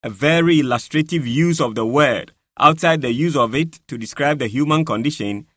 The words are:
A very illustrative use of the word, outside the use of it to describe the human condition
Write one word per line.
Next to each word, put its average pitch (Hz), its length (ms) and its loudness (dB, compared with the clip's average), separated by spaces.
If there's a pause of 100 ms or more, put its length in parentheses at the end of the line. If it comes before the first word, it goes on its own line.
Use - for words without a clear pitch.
A 123 80 -10
very 156 520 2
illustrative 143 640 -2
use 160 320 0
of 117 160 -2
the 113 100 -2
word, 123 460 0 (260)
outside 160 440 4
the 123 100 -2
use 143 240 0
of 117 180 2
it 160 360 -4
to - 80 -10
describe 143 420 -2
the 123 80 -2
human 147 380 0
condition 107 600 -4 (120)